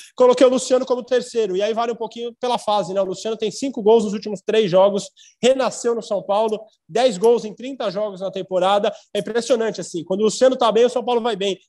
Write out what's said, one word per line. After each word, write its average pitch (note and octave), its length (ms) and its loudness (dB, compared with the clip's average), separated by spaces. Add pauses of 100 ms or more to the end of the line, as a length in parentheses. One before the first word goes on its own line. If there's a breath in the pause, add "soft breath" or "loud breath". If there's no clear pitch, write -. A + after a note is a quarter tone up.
(140 loud breath)
Coloquei B3 320 6
o B3 40 6
Luciano B3+ 340 0
como B3+ 180 -4
terceiro, A#3 540 -2
e G3 60 -2
aí G#3+ 100 0
vale A#3 200 -4
um - 40 -10
pouquinho A#3 420 -10
pela B3 200 -2
fase, G3+ 340 -2
né? G3 80 -2
O F#3+ 60 0
Luciano F#3+ 280 -6
tem A3 160 -4
cinco B3+ 320 -8
gols A3 220 6
nos G#3 80 -4
últimos G#3 320 -8
três G#3+ 260 2
jogos, G3 380 4 (340 soft breath)
renasceu A#3+ 520 0
no A3+ 80 -8
São G3 200 -6
Paulo, G#3+ 380 -2 (260 loud breath)
dez A3 300 0
gols A3 300 4
em G3 80 -12
trinta A#3+ 360 -8
jogos G3 300 -6
na F#3+ 100 -6
temporada. F#3+ 640 0 (220 loud breath)
É G#3 60 -2
impressionante, A3+ 600 -2
assim. E3 240 -8
Quando F#3+ 160 -4
o A3 40 2
Luciano B3+ 300 2
tá B3 160 2
bem, A3 140 4
o A#3+ 60 4
São A#3+ 120 -4
Paulo A#3+ 200 -2
vai A#3 120 -2
bem. F#3+ 240 -4 (100)